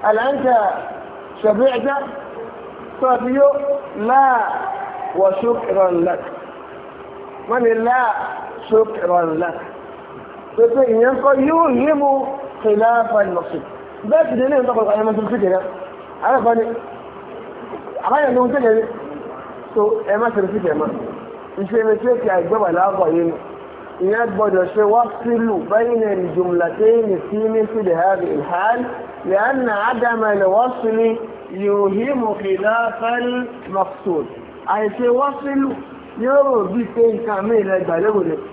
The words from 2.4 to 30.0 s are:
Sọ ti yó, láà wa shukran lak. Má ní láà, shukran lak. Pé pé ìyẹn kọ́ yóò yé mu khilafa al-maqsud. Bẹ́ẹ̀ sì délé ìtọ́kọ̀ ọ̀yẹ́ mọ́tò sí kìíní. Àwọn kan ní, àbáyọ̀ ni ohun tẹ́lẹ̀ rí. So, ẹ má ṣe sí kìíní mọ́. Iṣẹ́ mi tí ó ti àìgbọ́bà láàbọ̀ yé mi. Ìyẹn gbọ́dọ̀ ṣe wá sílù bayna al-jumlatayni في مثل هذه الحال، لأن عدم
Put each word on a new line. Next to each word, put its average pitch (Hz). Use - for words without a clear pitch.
Sọ 254
ti 247
yó, 277
láà 254
wa 190
shukran 190
lak. 175
Má 240
ní 233
láà, 233
shukran 180
lak. 170
Pé 233
pé 247
ìyẹn 240
kọ́ 269
yóò 320
yé 262
mu 277
khilafa 220
al-maqsud. 175
Bẹ́ẹ̀ 302
sì 247
délé 269
ìtọ́kọ̀ 247
ọ̀yẹ́ 208
mọ́tò 214
sí -
kìíní. 196
Àwọn 240
kan 233
ní, 226
àbáyọ̀ 269
ni 247
ohun 247
tẹ́lẹ̀ 233
rí. 220
So, 214
ẹ 202
má 233
ṣe 208
sí 190
kìíní 160
mọ́. 151
Iṣẹ́ 208
mi 214
tí 226
ó 247
ti -
àìgbọ́bà 185
láàbọ̀ 185
yé 170
mi. 170
Ìyẹn 220
gbọ́dọ̀ 190
ṣe 214
wá 220
sílù 233
bayna 226
al-jumlatayni 180
في 214
مثل 220
هذه 175
الحال، 190
لأن 233
عدم 226